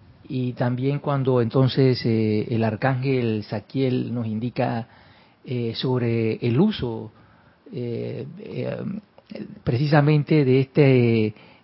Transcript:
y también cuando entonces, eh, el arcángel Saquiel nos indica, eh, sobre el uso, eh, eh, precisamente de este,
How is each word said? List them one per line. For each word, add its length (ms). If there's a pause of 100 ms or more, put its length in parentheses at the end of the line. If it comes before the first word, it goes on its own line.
(280)
y 260
también 440
cuando 440
entonces, 680
eh, 420
el 140
arcángel 800
Saquiel 720
nos 100
indica, 600 (580)
eh, 300
sobre 580 (120)
el 140
uso, 520 (640)
eh, 520 (140)
eh, 380 (840)
precisamente 800
de 160
este, 720 (300)